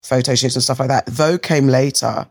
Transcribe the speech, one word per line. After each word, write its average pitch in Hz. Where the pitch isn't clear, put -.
photo 131
shoots 123
and 127
stuff 131
like 135
that. 135
Vogue 156
came 143
later 131